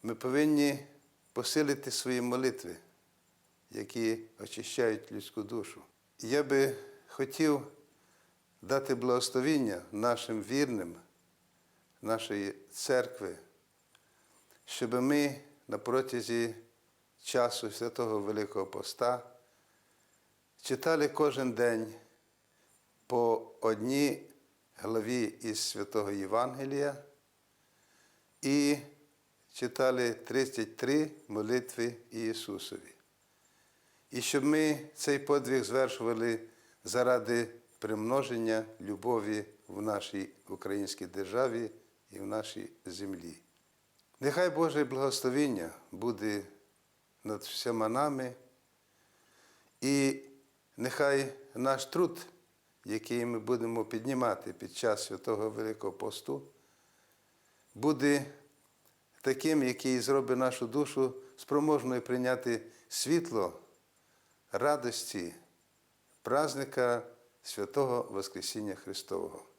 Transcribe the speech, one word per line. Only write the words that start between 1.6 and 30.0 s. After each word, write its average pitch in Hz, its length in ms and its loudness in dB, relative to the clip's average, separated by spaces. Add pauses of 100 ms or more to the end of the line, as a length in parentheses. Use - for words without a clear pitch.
свої 127 300 0
молитви, 120 560 -2 (920)
які 113 480 -2 (220)
очищають 110 720 -2
людську 107 300 -8
душу. 104 400 -8 (360)
Я 131 240 0
би 135 340 4 (300)
хотів 143 560 0 (1000)
дати 135 320 0
благословіння 127 880 2 (100)
нашим 113 500 0
вірним, 107 540 0 (1040)
нашої 104 520 -2 (160)
церкви, 123 680 -2 (1300)
щоб 120 300 -2
ми 139 460 2 (280)
на 107 100 -4
протязі 120 760 0 (680)
часу 120 480 0
Святого 113 500 -2
Великого 101 460 -2
Поста - 640 -2 (1300)
читали 147 460 2
кожен 131 440 2
день 113 420 2 (1120)
по 117 540 2
одній 127 640 2 (540)
главі 113 460 -2 (180)
із 107 200 -4
Святого 101 500 -2
Євангелія 131 960 -2 (1400)
і 143 340 4 (760)
читали 123 600 2